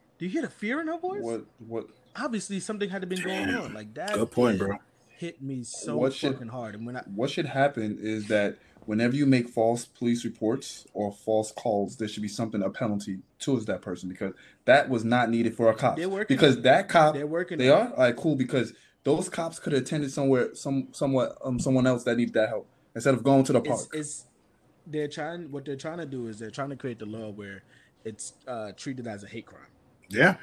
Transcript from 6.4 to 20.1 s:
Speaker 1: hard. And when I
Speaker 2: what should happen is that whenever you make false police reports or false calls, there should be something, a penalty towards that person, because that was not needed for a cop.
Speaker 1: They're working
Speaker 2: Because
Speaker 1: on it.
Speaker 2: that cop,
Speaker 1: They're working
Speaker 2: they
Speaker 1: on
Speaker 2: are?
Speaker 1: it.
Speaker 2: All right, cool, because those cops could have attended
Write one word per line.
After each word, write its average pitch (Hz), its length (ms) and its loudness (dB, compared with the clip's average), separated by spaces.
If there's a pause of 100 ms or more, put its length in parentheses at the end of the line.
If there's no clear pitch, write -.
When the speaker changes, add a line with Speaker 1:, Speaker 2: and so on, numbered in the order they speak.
Speaker 1:
hard. 117 260 -10
And 110 100 -10
when 123 100 -10
I 120 60 -8 (120)
Speaker 2:
what 117 160 -2
should 165 180 -2
happen 127 540 0
is 107 280 -4
that 104 280 2 (280)
whenever 117 320 2
you 143 80 4
make 127 240 4
false 117 360 2
police 120 380 0
reports - 720 -4
or 101 180 -4
false 110 400 -2
calls, 101 460 -2
there 110 100 -4
should 104 160 -8
be 104 60 -6
something, 110 320 -4
a 95 80 -2
penalty 101 500 -4 (200)
towards 123 260 0
that 95 160 -6
person, 92 260 -8
because 95 260 -6 (300)
that 139 260 6
was 117 140 0
not 117 260 2
needed 117 260 2
for 113 140 6
a 110 60 6
cop. 131 220 2
Speaker 1:
They're 170 100 -4
working 196 300 0
Speaker 2:
Because 139 160 8
Speaker 1:
on 127 60 0
it. 117 40 -8
Speaker 2:
that 156 260 6
cop, 156 260 6
Speaker 1:
They're 147 120 -4
working 170 300 -4
Speaker 2:
they 127 120 6
Speaker 1:
on 151 120 10
Speaker 2:
are? 247 60 0
Speaker 1:
it. 240 60 -10
Speaker 2:
All - 100 -6
right, 120 120 4
cool, 160 220 0
because 127 360 0 (320)
those 165 240 2
cops 165 300 -6
could - 140 -4
have 131 100 2
attended 147 280 -4